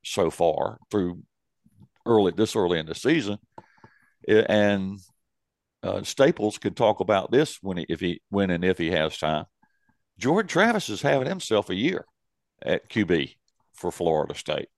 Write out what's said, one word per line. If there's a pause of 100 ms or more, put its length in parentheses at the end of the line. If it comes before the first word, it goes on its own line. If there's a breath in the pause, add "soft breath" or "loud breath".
so
far (120)
through (840)
early,
this
early
in
the
season, (880 soft breath)
i-,
and, (840)
uh,
Staples
could
talk
about
this
when
he,
if
he,
when
and
if
he
has
time. (720)
Jordan
Travis
is
having
himself
a
year (580)
at
Q
B (380)
for
Florida
State.